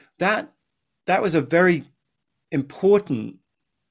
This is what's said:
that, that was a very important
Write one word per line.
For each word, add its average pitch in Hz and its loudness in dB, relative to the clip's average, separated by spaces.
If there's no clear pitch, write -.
that, 202 -4
that 185 0
was 175 -2
a 160 2
very 170 2
important 139 -2